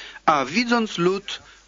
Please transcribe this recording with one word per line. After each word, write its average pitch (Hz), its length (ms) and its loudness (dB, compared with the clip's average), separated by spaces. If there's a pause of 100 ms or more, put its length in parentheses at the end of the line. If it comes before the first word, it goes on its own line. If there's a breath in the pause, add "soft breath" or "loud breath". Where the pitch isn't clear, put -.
(260 loud breath)
A 143 200 4
widząc 233 520 0
lud, 185 420 0 (280 loud breath)